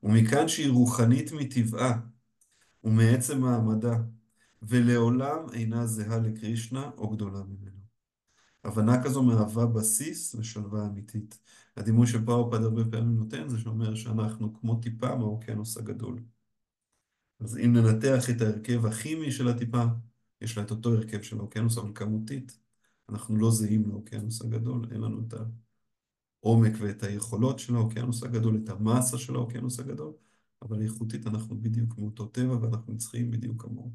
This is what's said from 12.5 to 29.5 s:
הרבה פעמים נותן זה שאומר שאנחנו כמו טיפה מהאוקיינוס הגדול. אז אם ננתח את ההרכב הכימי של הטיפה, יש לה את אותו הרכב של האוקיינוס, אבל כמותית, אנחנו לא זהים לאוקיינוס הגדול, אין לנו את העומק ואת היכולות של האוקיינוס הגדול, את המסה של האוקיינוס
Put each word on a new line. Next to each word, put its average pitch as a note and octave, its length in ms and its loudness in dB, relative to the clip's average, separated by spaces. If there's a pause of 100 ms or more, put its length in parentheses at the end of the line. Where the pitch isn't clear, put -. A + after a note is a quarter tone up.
הרבה A2+ 280 2
פעמים A#2 240 2
נותן C3 340 -2
זה A2+ 100 -2
שאומר A2 360 -2
שאנחנו A2 580 -4
כמו A2+ 220 -2
טיפה A#2 400 -4
מהאוקיינוס A2 640 -4
הגדול. G#2+ 460 -8 (1160)
אז A2 180 -8
אם A#2+ 160 6
ננתח A#2 560 6
את A2+ 120 2
ההרכב A2 440 0
הכימי D3+ 460 -4
של B2 160 -2
הטיפה, A#2+ 360 0 (580)
יש A2+ 160 -6
לה G#2 60 -4
את - 80 -6
אותו A2+ 220 0
הרכב G#2+ 280 0
של A2 180 -10
האוקיינוס, A2 380 -2
אבל G2+ 180 -8
כמותית, A2 640 -6 (500)
אנחנו G#2+ 280 -4
לא A2+ 140 6
זהים G#2+ 380 2
לאוקיינוס A2 520 -8
הגדול, A#2 500 -4
אין G#2+ 100 -6
לנו A2 260 -6
את A2+ 60 -12 (1080)
העומק A2+ 360 6
ואת G#2 240 -4
היכולות G#2 560 -2
של B2 160 -2
האוקיינוס A#2 480 -2
הגדול, A2 400 0
את - 60 -10
המסה A2+ 480 0
של A#2+ 180 -8
האוקיינוס A#2+ 440 -6